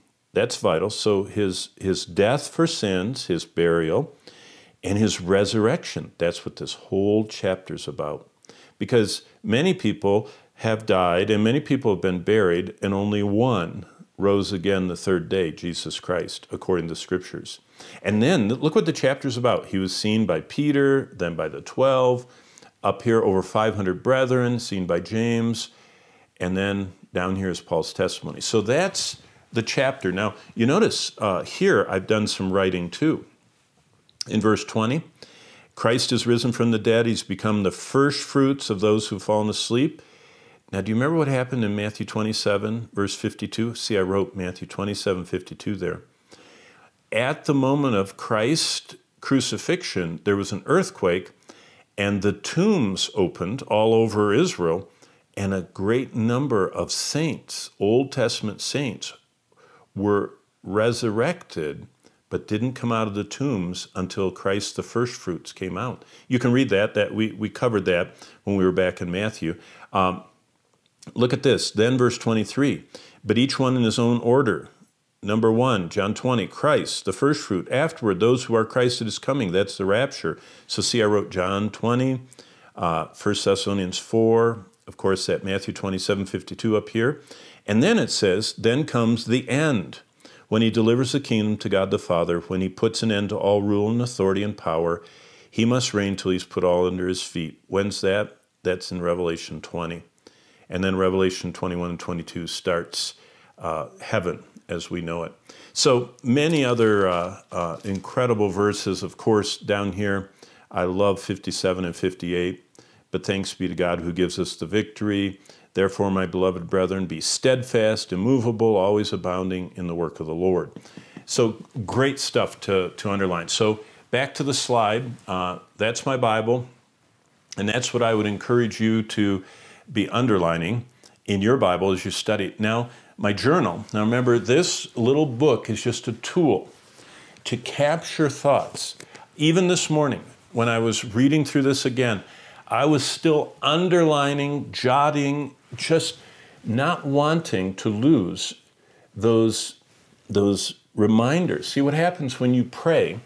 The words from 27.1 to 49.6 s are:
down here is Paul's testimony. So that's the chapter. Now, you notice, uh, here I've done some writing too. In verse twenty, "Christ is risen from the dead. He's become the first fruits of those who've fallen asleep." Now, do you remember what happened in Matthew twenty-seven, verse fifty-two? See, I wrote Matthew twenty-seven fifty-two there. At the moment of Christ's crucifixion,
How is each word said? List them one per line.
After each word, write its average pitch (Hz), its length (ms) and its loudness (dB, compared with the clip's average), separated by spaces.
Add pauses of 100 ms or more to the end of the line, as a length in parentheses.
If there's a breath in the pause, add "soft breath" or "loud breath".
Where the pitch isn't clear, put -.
down 92 240 -2
here 95 120 -2
is 85 120 -6
Paul's - 320 -2
testimony. 85 480 -4
So - 180 0
that's 139 640 -2 (320 soft breath)
the 117 100 -2
chapter. 135 480 -2
Now, 98 240 -2 (180 loud breath)
you 113 120 2
notice, 151 540 2
uh, 92 240 0
here 175 460 2
I've 92 160 -2
done 107 220 2
some 95 240 -2
writing 92 380 0
too. 147 340 0 (1040)
In 107 140 0
verse 104 240 2
twenty, 120 380 -2 (720 loud breath)
"Christ 120 360 2
is 120 160 0
risen 120 240 2
from 117 200 2
the 110 80 2
dead. 113 260 4
He's 110 180 0
become 104 400 0
the 90 80 2
first 139 500 0
fruits 139 480 0
of 98 120 -4
those 107 260 4
who've 98 160 -8
fallen 107 260 0
asleep." 123 520 -2 (720 loud breath)
Now, 98 80 -2
do 98 80 -4
you 110 60 0
remember 139 200 0
what 151 140 2
happened 127 340 0
in 104 140 0
Matthew 104 280 -6
twenty-seven, 107 840 -2
verse 101 240 -2
fifty-two? 113 600 -4
See, - 220 -2
I 95 40 4
wrote 95 340 0
Matthew 90 320 -8
twenty-seven 98 560 -2
fifty-two 95 540 -6
there. 90 240 -4 (1120 loud breath)
At 131 340 -2
the 147 100 4
moment 135 400 2
of 95 220 -2
Christ's - 800 -2 (240)
crucifixion, 110 1040 -2